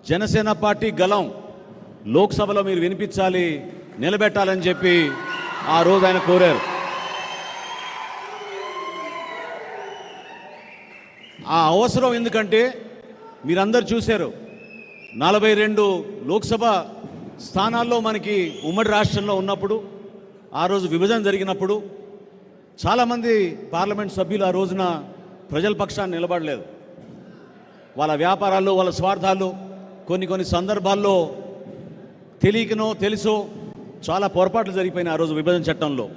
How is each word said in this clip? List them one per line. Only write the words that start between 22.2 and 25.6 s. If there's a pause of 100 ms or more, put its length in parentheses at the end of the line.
చాలామంది (180)
పార్లమెంట్
సభ్యులు
ఆ
రోజున (480)
ప్రజల